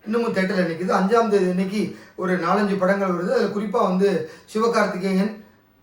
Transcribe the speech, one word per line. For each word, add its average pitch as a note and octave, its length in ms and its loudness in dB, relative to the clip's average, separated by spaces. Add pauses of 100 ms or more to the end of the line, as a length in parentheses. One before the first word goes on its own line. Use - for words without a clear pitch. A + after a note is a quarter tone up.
இன்னமும் A3 280 0
தியேட்டர்ல F#3+ 340 0
நிக்குது. E3+ 240 -4
அஞ்சாம் G#3 380 2
தேதி F#3 200 2
இன்னைக்கு F#3+ 480 -2 (180)
ஒரு F3+ 240 -2
நாலஞ்சு F#3+ 400 0
படங்கள் F#3+ 300 0
வருது. F3 240 -2
அதுல G#3 140 2
குறிப்பா G#3 360 -2
வந்து F#3 480 0 (220)
சிவகார்த்திகேயன் G3 880 0 (400)